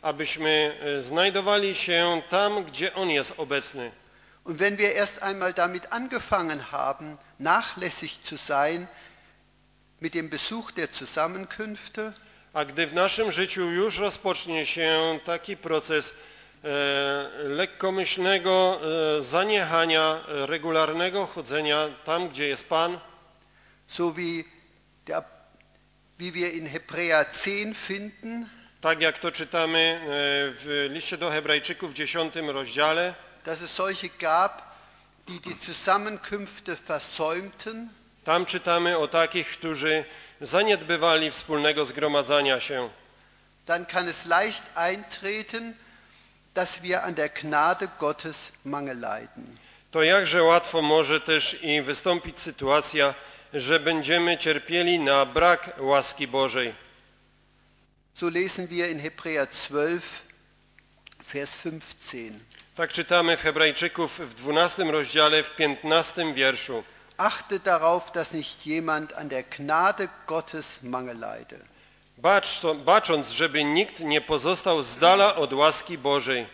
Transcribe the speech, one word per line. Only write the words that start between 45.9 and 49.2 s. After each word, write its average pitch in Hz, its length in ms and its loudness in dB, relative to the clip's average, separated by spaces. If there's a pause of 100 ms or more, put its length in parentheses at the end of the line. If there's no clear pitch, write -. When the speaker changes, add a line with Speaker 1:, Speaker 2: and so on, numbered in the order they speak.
Speaker 2:
dass 180 280 -2
wir 180 200 0
an 170 120 -4
der 151 140 -2
Gnade 156 600 0 (100)
Gottes 151 540 -4 (120)
Mangel 139 360 -8
leiden. 110 560 -10 (340)